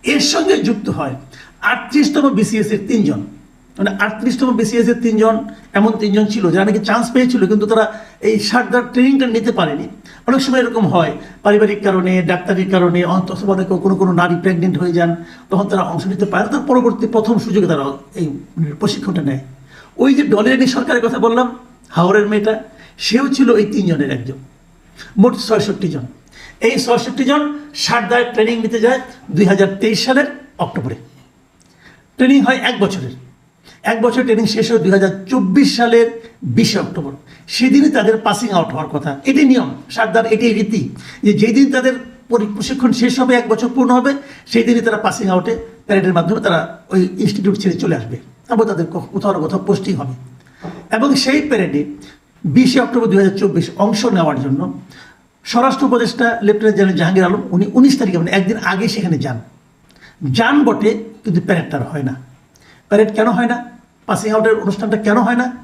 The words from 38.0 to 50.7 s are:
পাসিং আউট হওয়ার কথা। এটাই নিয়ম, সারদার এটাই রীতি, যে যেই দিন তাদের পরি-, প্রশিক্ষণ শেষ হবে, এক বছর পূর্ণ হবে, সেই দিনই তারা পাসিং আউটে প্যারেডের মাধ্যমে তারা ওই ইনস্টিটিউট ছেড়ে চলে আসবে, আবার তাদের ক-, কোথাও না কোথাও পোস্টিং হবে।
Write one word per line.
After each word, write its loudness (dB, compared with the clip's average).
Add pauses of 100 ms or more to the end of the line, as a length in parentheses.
পাসিং -2
আউট 0
হওয়ার -8
কথা। -6
এটাই 4
নিয়ম, 4 (200)
সারদার 0
এটাই 2
রীতি, -2 (340)
যে 4
যেই 2
দিন 6
তাদের 0 (360)
পরি-, 0
প্রশিক্ষণ -2
শেষ 0
হবে, 2
এক -2
বছর 0
পূর্ণ 2
হবে, 2 (320)
সেই 0
দিনই 2
তারা 0
পাসিং -2
আউটে 0 (280)
প্যারেডের 2
মাধ্যমে 0
তারা -2
ওই 2
ইনস্টিটিউট 0
ছেড়ে 0
চলে -2
আসবে, -10 (320)
আবার 2
তাদের -2
ক-, -8
কোথাও -2
না -4
কোথাও -4
পোস্টিং -2
হবে। -8 (840)